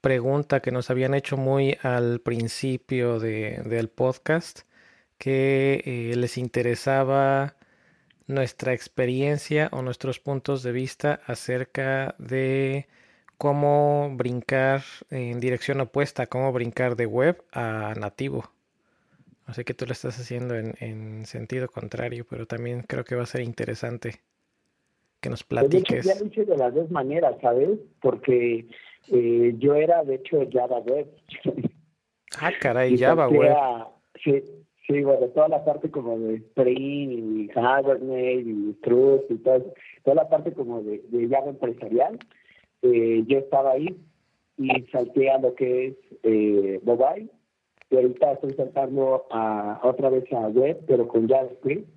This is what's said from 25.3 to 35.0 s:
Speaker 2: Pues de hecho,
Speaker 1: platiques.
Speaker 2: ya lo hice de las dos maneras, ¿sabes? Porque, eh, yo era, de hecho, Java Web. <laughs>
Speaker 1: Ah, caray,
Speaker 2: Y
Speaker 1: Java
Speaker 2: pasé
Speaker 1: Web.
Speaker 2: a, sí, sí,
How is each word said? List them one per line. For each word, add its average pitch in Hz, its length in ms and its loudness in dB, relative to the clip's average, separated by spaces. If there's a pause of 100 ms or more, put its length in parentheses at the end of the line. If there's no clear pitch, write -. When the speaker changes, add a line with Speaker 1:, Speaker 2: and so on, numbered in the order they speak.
Speaker 2:
Pues 135 240 2
de 170 100 4
hecho, 180 60 -2 (100)
Speaker 1:
platiques. 127 100 -4
Speaker 2:
ya 190 140 2
lo 208 80 -4
hice 208 180 -2
de 180 120 2
las 127 180 0
dos 160 160 -2
maneras, 147 500 0
¿sabes? 139 380 2 (220)
Porque, 120 680 0 (440)
eh, 117 460 4
yo 139 180 4
era, 160 280 4
de 135 120 -2
hecho, 143 260 4 (100)
Java 123 280 2
Web. 135 280 -2 (360)
<laughs> - 280 -2 (680)
Speaker 1:
Ah, 165 120 0 (100)
caray, 127 320 4
Speaker 2:
Y 123 60 6
Speaker 1:
Java 147 280 6
Speaker 2:
pasé 147 120 6
Speaker 1:
Web. 147 180 8
Speaker 2:
a, 120 320 -2 (340)
sí, 139 200 2 (420)
sí, 143 180 0